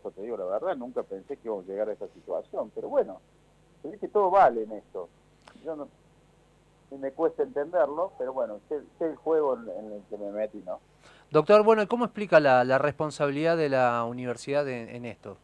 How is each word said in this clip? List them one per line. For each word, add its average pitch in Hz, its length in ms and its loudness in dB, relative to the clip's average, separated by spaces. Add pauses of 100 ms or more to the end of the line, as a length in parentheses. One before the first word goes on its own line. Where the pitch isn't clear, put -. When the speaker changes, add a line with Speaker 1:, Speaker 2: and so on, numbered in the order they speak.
(140)
Speaker 1:
te 92 60 -16
digo 113 160 -8
la 98 80 -8
verdad, 127 320 -4
nunca 123 260 -8
pensé 98 360 -12
que 117 100 -12
íbamos 101 160 -6
a 92 40 -14
llegar 101 200 -4
a 104 40 -4
esta 98 160 -12
situación, 98 680 -8
pero 156 160 -10
bueno, 220 300 -2 (600)
se 143 80 -12
ve 165 100 -14
que 185 100 -8
todo 196 220 2
vale 131 340 6
en 107 80 -10
esto. 95 360 -12 (560)
Yo 156 120 -10
no, 143 120 -12 (1080)
me 135 140 -6
cuesta 156 300 -2
entenderlo, 151 760 -2
pero 131 140 -6
bueno, 113 360 -6
sé, 147 120 -6 (180)
sé 170 80 -2
el 151 100 -6
juego 151 400 0
en, 117 120 -12
en 104 240 -10
el 104 160 -12
que 104 100 -10
me 101 120 -8
metí, 104 340 -6
¿no? 90 140 -10 (520)
Speaker 2:
Doctor, 208 340 6
bueno, 220 180 6
¿y 202 40 -2
cómo 240 180 -2
explica 202 340 4
la, 131 260 6
la 131 140 4
responsabilidad 147 800 0
de 156 140 0
la 123 340 2
universidad 127 640 -4
en, 117 220 -8
en 120 160 -12
esto? 101 380 -14